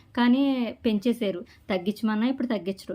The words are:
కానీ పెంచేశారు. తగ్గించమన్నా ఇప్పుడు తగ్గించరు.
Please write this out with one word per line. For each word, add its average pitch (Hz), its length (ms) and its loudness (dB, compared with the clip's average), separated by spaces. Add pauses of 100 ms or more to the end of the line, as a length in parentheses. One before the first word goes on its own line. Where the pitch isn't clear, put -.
(140)
కానీ 247 260 4 (380)
పెంచేశారు. 214 600 0 (280)
తగ్గించమన్నా 214 600 0
ఇప్పుడు 262 200 -2
తగ్గించరు. 190 460 -6